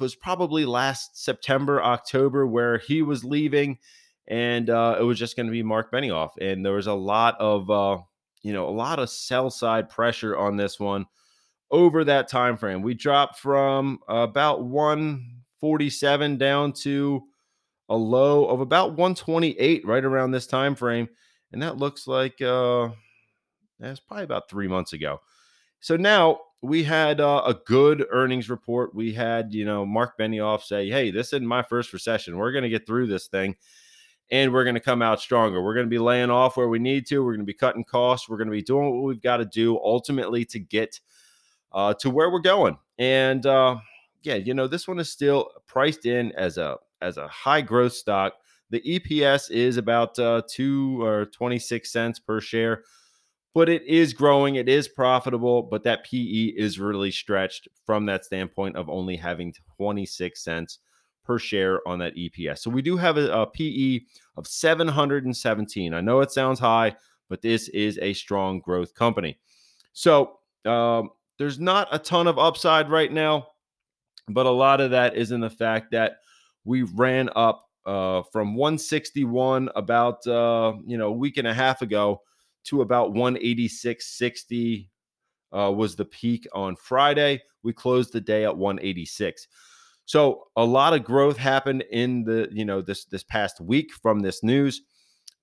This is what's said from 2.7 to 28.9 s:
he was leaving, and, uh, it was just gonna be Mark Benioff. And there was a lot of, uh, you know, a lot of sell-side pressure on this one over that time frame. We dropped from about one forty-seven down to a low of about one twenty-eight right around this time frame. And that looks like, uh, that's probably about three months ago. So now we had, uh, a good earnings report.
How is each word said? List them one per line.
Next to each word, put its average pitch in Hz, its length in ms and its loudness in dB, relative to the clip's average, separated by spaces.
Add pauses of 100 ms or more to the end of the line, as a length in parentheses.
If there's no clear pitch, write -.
he 151 240 -2
was 143 220 -2
leaving, 143 540 -2 (480)
and, 120 420 -2
uh, 117 300 2
it 113 60 2
was 120 120 2
just 117 200 -6
gonna 117 160 -4
be 117 100 -4
Mark 110 300 -2
Benioff. 95 380 -2 (100)
And 95 260 -4
there 98 60 0
was 101 160 -2
a 104 40 -2
lot 104 480 2
of, 104 300 0
uh, 98 280 2 (440)
you 104 100 -6
know, 90 160 -4
a - 20 -6
lot 117 280 -4
of 120 100 -2
sell-side 123 800 -2
pressure 113 480 -2
on 101 200 0
this 101 240 -4
one 98 260 -2 (640)
over 160 320 6
that 139 240 2
time 123 300 0
frame. 95 260 -4
We 120 120 -4
dropped 143 440 2
from 135 680 0
about 123 560 0
one 143 720 -2 (240)
forty-seven 147 800 0
down 139 340 2
to 143 500 -2 (680)
a 110 80 0
low 131 500 4
of 127 140 0
about 151 360 2
one 180 180 2
twenty-eight 160 720 0
right 127 180 2
around 131 280 0
this 127 160 -4
time 135 260 0
frame. 117 340 -2 (440)
And 123 100 -8
that 156 140 -6
looks 143 320 -6
like, 131 340 -2
uh, 123 460 0 (880)
that's 135 220 -14
probably 202 240 -12
about 120 240 -6
three 98 200 -4
months 92 240 -2
ago. 73 280 -8 (600)
So 165 160 0
now 185 440 4 (220)
we 151 220 0
had, 151 360 2
uh, 143 260 4
a 120 80 2 (120)
good 139 440 6
earnings 127 400 0
report. 120 440 -4